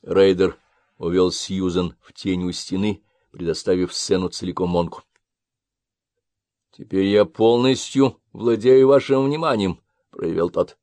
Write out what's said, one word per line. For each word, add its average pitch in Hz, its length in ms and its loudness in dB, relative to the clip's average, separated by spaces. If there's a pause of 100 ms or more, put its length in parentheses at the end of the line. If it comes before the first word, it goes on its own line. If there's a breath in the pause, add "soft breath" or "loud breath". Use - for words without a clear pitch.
Рейдер 95 560 2 (400)
увёл 90 340 0
Сьюзен 90 720 -4
в - 120 -20
тень 90 300 -4
у 90 80 -4
стены, 98 520 -6 (280)
предоставив 90 640 -4
сцену 92 360 -4
целиком 90 400 -8
Монку. 85 340 -4 (1700)
"Теперь 98 340 -4
я 101 200 4
полностью 120 960 0 (140)
владею 120 540 4
вашим 135 380 2
вниманием", — 139 540 -2 (300)
проявил 85 400 -4
тот. - 340 -4